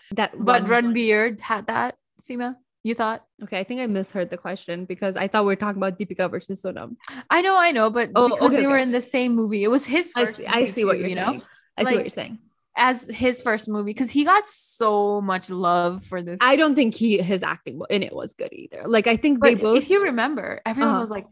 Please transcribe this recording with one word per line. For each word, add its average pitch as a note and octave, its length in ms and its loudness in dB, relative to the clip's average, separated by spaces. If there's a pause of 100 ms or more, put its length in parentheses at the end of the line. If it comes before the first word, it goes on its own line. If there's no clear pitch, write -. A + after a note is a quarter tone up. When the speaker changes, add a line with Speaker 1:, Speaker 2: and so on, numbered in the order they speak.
(160)
Speaker 1:
That G#3+ 220 0
Speaker 2:
But A#3+ 260 2
Speaker 1:
one G3+ 60 -4 (240)
Speaker 2:
Ranbir A3 460 2
had A3 280 -4
that, A3+ 280 -2 (260)
Seema, B3 340 -8 (280)
you A3+ 100 -2
thought? A3+ 300 -4 (200)
Speaker 1:
Okay, G3 160 -8
I F#3+ 40 -4
think B3 180 -8
I B3+ 60 -4
misheard F#3+ 420 -4
the F3+ 80 -10
question F3+ 480 -10
because F#3 300 -6
I F#3+ 120 -2
thought G#3+ 160 2
we G3 100 2
were - 20 2
talking G3 260 -4
about F#3+ 160 -2
Deepika F#3 320 -4
versus F#3+ 320 -8
Sonam. - 360 -10 (320)
Speaker 2:
I E4 120 4
know, F#4+ 160 2
I F4 140 6
know, A3 180 2
but A3+ 260 0
Speaker 1:
Oh, B3 140 6
Speaker 2:
because C#4 240 4
Speaker 1:
okay, C#4 80 4
Speaker 2:
they C#4 60 2
were C#4 80 4
Speaker 1:
okay. C4 80 4
Speaker 2:
in B3+ 80 0
the A#3+ 100 0
same B3 340 0
movie, G#3+ 280 0
it G#3 60 2
was C4 160 4
his E4+ 300 -2
Speaker 1:
I A#3+ 100 2
Speaker 2:
first A3 120 -6
Speaker 1:
see, - 100 -10
I A3+ 140 0
Speaker 2:
movie A#3 100 0
Speaker 1:
see G#3+ 140 -2
what F#3+ 80 4
Speaker 2:
too, F3+ 60 0
Speaker 1:
you're F3+ 100 -4
Speaker 2:
you F3+ 60 -4
know? F#3 140 0
Speaker 1:
saying. - 120 -6 (360)
I - 60 -4
see - 20 2
what B3+ 100 2
Speaker 2:
Like, F#3+ 80 -2
Speaker 1:
you're - 60 -6
saying. - 300 -10 (360)
Speaker 2:
as B3 340 2
his B3 320 -2
first A3 280 -2
movie, G#3 240 -4
'cause A#3 160 -4
he D4 160 2
got G4+ 220 4
so G#3 720 0
much F#3 280 -2
love F3 540 0
for F#3 200 -8
this. F3 180 -10
Speaker 1:
I C4 140 6
don't D#4 200 4
think B3 200 2
he, G#3+ 240 2
his F3+ 240 -2
acting D#3 360 -8
w-, - 160 -4
in G3 80 0
it - 100 -8
was - 200 -10
good - 180 -10
either. - 360 -16
Like, A3 200 2
I A#3 80 4
think C#4 280 2
they C4+ 100 8
Speaker 2:
But G3 100 -2
Speaker 1:
both A3 140 4
Speaker 2:
if C#4 140 0
you G4+ 120 6
remember, B3 600 -2
everyone A3+ 280 0
Speaker 1:
Uh-huh. A3+ 120 0
Speaker 2:
was G#3+ 60 -10
like, G3+ 200 -10